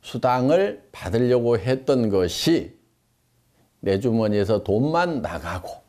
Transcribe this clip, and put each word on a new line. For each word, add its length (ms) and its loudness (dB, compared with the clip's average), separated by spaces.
수당을 920 0
받으려고 640 2
했던 480 0
것이 720 0
내 180 0
주머니에서 640 0
돈만 580 0
나가고 500 -8